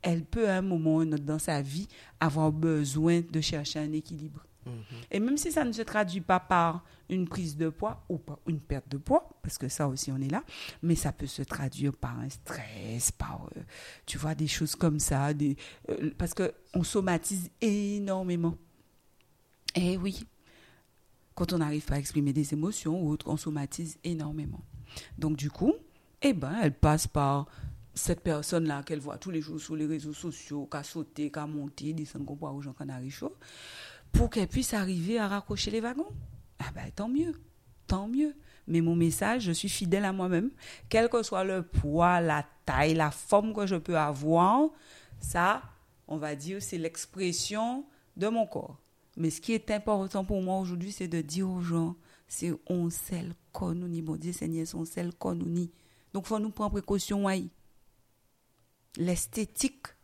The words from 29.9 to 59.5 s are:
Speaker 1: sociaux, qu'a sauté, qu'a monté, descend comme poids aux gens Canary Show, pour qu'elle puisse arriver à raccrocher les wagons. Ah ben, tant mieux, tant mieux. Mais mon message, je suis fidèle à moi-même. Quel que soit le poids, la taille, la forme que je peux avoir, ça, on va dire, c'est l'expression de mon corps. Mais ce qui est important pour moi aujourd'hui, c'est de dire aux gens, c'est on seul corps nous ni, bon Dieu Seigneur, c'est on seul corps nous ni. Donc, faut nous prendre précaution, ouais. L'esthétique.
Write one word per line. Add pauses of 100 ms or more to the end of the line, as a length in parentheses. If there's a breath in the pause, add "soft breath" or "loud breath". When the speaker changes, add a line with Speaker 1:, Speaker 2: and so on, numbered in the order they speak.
Speaker 1:
sociaux,
qu'a
sauté,
qu'a
monté,
descend
comme
poids
aux
gens
Canary
Show, (760 loud breath)
pour
qu'elle
puisse
arriver
à
raccrocher
les
wagons. (480)
Ah
ben,
tant
mieux, (540)
tant
mieux. (320 loud breath)
Mais
mon
message,
je
suis
fidèle
à
moi-même. (380 loud breath)
Quel
que
soit
le
poids,
la (200)
taille,
la
forme
que
je
peux
avoir, (500 loud breath)
ça, (460)
on
va
dire,
c'est
l'expression (320 soft breath)
de
mon
corps. (380)
Mais
ce
qui
est
important
pour
moi
aujourd'hui,
c'est
de
dire
aux
gens, (320 soft breath)
c'est (160)
on
seul (200)
corps
nous
ni,
bon
Dieu
Seigneur,
c'est
on
seul
corps
nous
ni. (420 soft breath)
Donc,
faut
nous
prendre
précaution,
ouais. (1500)
L'esthétique. (160)